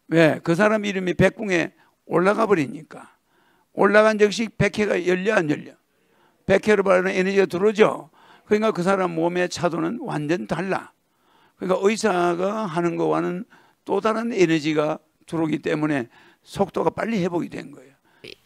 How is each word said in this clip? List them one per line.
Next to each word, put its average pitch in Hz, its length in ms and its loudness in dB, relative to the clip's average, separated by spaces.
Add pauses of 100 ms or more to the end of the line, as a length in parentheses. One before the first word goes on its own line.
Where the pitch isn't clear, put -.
왜? 156 380 4
그 165 100 2
사람 214 300 2
이름이 185 300 -2
백궁에 185 580 0 (340)
올라가 202 400 2
버리니까. 135 680 -2 (600)
올라간 214 440 4
즉시 208 320 0 (100)
백회가 202 500 0
열려, 185 260 0
안 170 160 0
열려? 135 220 -6 (760)
백회로 196 380 4
바르는 185 260 2
에너지가 196 360 2
들어오죠. 180 640 2 (340)
그러니까 214 260 0
그 180 140 -2
사람 185 320 0
몸의 175 320 -2
차도는 170 540 -4
완전 156 440 -4
달라. 185 460 -6 (640)
그러니까 185 260 -2
의사가 196 840 0
하는 170 300 -2
거와는 165 480 -2 (400)
또 190 180 -2
다른 220 320 -2
에너지가 156 640 0 (260)
들어오기 160 360 -4
때문에 151 480 -2 (340)
속도가 - 480 -2
빨리 190 320 -4
회복이 175 260 -4
된 - 220 -14
거예요. 135 200 -20 (560)